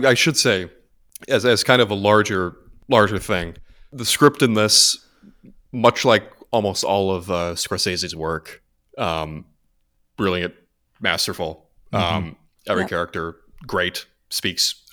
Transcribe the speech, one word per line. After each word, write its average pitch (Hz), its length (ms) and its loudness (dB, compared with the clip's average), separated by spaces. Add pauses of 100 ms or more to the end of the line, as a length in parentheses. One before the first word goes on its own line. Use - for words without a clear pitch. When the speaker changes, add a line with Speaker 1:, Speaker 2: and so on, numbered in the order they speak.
Speaker 1:
I 131 100 6
should 143 220 0
say, 95 340 0 (580)
as, 113 180 2
as 113 180 4
kind 127 160 4
of 104 100 2
a 104 40 -2
larger, 101 640 2 (320)
larger 107 300 4
thing, 85 380 -4 (340)
the 123 140 -10
script - 380 2
in 120 120 4
this, - 440 2 (720)
much 120 320 2
like 110 260 2 (200)
almost 104 340 0
all 98 300 0
of, 92 160 -8
uh, 87 240 -2
Scorsese's 87 600 -4
work, 80 480 -8 (360)
um, 80 480 -6 (720)
brilliant, 90 340 -2 (480)
masterful. 90 720 -4 (220)
Speaker 2:
Mm-hmm. 87 240 0
Speaker 1:
Um, 82 200 -8 (300)
every 92 180 0
Speaker 3:
Yep. - 60 -10
Speaker 1:
character, 85 460 -6 (300)
great, 90 400 -4 (240)
speaks - 520 -4 (100)